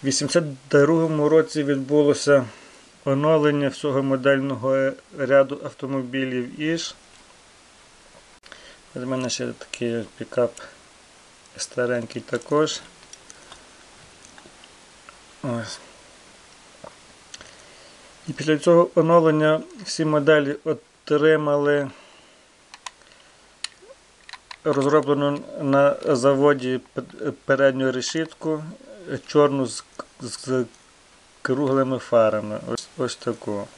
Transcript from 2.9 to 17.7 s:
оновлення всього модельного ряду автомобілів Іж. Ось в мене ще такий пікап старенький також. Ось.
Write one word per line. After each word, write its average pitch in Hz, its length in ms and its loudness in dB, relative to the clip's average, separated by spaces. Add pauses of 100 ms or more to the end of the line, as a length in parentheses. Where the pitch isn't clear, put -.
оновлення 147 640 2
всього 139 340 -4
модельного 135 880 0 (260)
ряду 135 460 4
автомобілів 131 1000 -6
Іж. 165 340 -6 (2000)
Ось 127 80 -8
в 127 40 -8
мене 127 220 -6
ще 123 180 -6
такий 117 560 -8 (140)
пікап - 340 -2 (1040)
старенький 120 640 -6
також. 147 580 -2 (2750)
Ось. 117 360 -8 (2500)